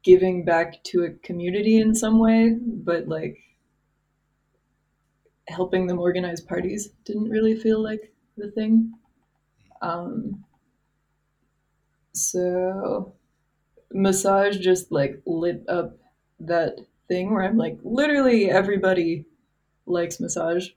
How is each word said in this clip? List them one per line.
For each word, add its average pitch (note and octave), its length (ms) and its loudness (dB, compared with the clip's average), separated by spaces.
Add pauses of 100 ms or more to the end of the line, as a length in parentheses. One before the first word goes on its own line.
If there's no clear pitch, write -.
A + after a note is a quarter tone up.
giving F#3 420 6
back E3 400 0
to F3 180 -2
a E3+ 80 -4
community F#3 680 0
in A3 140 4
some A3 260 2
way, A3+ 400 4
but, F3+ 480 -4
like, D#3+ 300 -8 (2000)
helping F#3 400 -2
them F3+ 120 -4
organize F3 420 -2
parties F#3 480 -6 (160)
didn't G#3+ 240 -4
really A3 260 2
feel A3 260 -2
like G#3+ 320 -8 (240)
the G#3 140 -12
thing. A3+ 420 2 (880)
Um, F3 640 -8 (1700)
so F#3 1000 -4 (760)
massage G3 680 2
just, F#3 340 0
like, C#3 340 -2
lit E3+ 420 -4
up - 300 -4 (420)
that E3 400 -2 (280)
thing F#3 260 -2
where F#3+ 100 0
I'm G#3 140 0
like, - 260 -2
"Literally B3+ 680 2
everybody F#3 760 2 (600)
likes F3 340 -4
massage." F3 580 -4